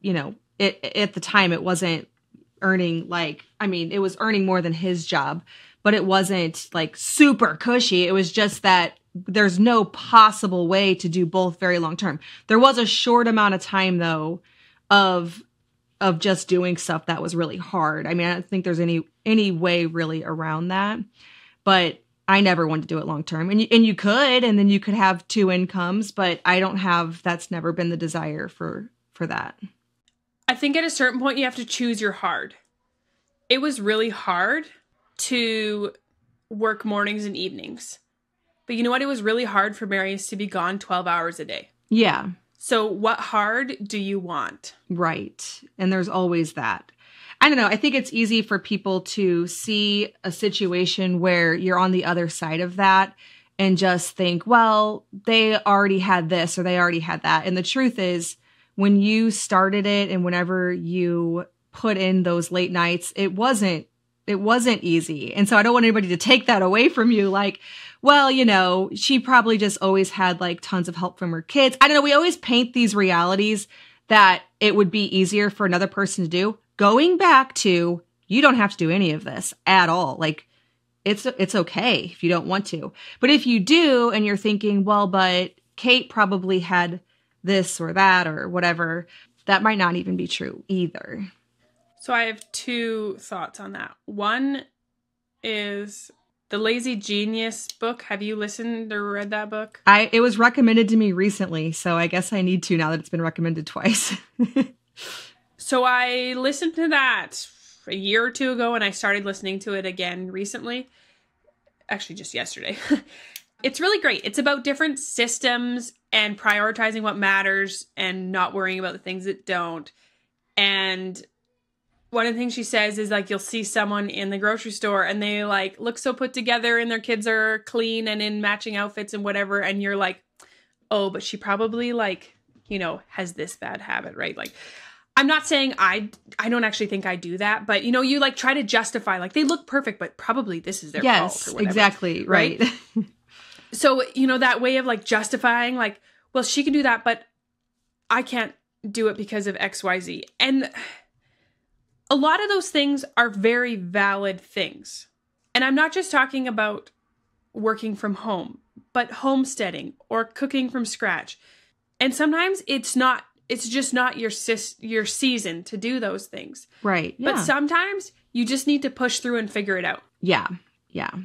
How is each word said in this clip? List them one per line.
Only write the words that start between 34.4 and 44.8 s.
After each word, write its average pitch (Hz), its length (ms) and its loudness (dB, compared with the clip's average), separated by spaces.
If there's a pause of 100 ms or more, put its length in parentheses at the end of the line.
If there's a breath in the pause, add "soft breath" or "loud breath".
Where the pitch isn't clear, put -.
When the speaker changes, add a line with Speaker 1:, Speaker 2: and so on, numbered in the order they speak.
Speaker 2:
to 220 760 -4 (580)
work 214 340 -4
mornings 208 400 -2
and 202 100 -8
evenings. - 640 -12 (680)
But 240 100 -6
you 233 60 -2
know 247 80 2
what? 254 100 2
It 277 60 -2
was 262 160 -4
really 226 220 0
hard 202 300 0
for 220 120 -10
Marius 196 400 -4
to 214 100 -10
be 208 100 -6
gone 185 320 -4
twelve 180 280 -4
hours 170 340 -2
a 151 60 -12
day. - 240 -12 (180)
Speaker 1:
Yeah. 214 400 2 (280)
Speaker 2:
So 220 300 0
what 214 340 -2
hard 220 600 -2
do 202 160 -8
you 196 200 -4
want? 160 560 -8 (140)